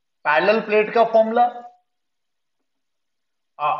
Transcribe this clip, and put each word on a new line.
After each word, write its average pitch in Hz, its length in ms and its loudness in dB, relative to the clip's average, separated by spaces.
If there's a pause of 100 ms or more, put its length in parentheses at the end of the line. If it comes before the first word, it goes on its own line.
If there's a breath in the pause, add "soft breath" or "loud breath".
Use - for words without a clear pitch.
(260)
parallel 180 400 0
plate 214 280 0
का 233 180 4
formula, 226 320 2 (2250)
आ, 147 80 -4 (120)